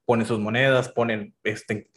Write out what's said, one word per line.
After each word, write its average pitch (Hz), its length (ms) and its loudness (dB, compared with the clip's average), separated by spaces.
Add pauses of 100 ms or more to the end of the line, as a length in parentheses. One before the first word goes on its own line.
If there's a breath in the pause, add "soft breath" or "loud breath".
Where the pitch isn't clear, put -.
ponen 113 200 2
sus 117 120 -2
monedas, 123 500 2
ponen, 110 540 -4
este, 104 540 -6